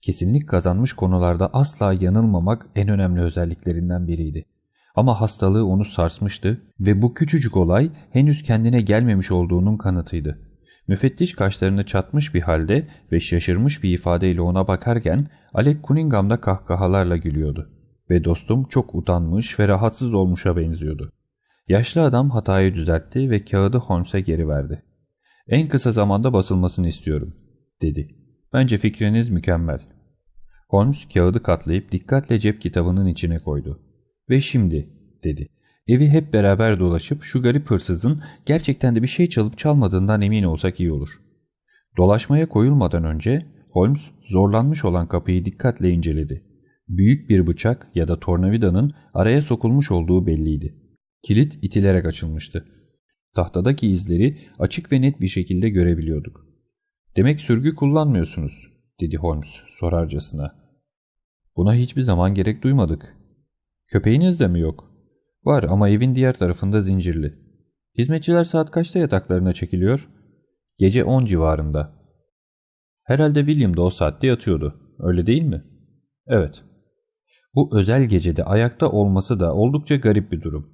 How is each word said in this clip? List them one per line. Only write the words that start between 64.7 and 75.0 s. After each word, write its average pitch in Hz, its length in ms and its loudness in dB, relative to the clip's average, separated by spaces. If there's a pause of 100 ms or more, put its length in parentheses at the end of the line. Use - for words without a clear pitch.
"Var 143 200 2
ama 98 240 2
evin 120 260 2
diğer 127 200 2
tarafında 98 460 0
zincirli." 87 540 -2 (640)
"Hizmetçiler 160 460 0
saat 160 260 -2
kaçta 165 280 -2
yataklarına 90 540 0
çekiliyor?" 95 560 -2 (720)
"Gece 95 260 4
on 131 200 2
civarında." 78 680 -2 (1120)
"Herhalde 147 420 2
William 131 300 2
da 87 60 2
o 90 80 2
saatte 80 360 -2
yatıyordu, 85 720 -2
öyle 87 280 0